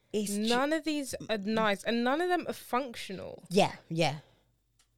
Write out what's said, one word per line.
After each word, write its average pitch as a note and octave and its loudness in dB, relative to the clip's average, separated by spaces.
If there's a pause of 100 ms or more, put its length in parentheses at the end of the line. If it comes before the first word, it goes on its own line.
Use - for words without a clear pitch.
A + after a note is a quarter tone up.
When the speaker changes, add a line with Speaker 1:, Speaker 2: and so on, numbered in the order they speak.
(120)
Speaker 1:
It's G3+ -2
ju- G#3 0
Speaker 2:
None C4 4
of D#4 0
these D4 -2 (140)
are A3 0
nice, G#3 2
and A#3 0
none C4+ 2
of F4+ 2
them F4 0
are B3 -2
functional. - -6
Speaker 1:
Yeah, F3 4 (180)
yeah. D#3+ 2 (840)